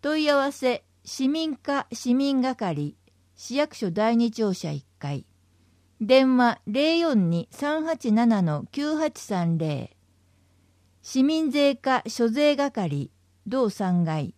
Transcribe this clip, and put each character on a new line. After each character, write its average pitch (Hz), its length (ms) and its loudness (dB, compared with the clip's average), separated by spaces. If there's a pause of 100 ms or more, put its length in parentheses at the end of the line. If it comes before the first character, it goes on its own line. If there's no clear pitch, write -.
問 311 220 -2
い 302 40 2
合 285 100 4
わ 277 140 0
せ、 247 320 -2 (220)
市 - 220 -4
民 311 280 -2
課 277 380 -4
市 240 220 0
民 269 260 2
係、 175 540 -4 (400)
市 - 200 -10
役 302 200 -2
所 190 160 -4
第 220 260 2
二 233 140 2
庁 214 220 0
舎 170 180 -6
一 143 120 -8 (160)
階。 143 260 -8 (760)
電 262 340 6
話 240 300 4
零 294 320 2
四 254 320 2
二 170 220 -2
三 302 340 -4
八 320 260 -2
七 226 300 4
の 151 300 -2
九 302 260 -4
八 311 240 -4
三 170 380 -2
零。 156 360 -6 (1080)
市 - 180 -2
民 311 300 2
税 285 240 2
課 262 320 0
諸 233 200 0
税 294 280 2
係、 185 560 -4 (340)
同 233 240 0
三 180 340 0
階。 156 340 -4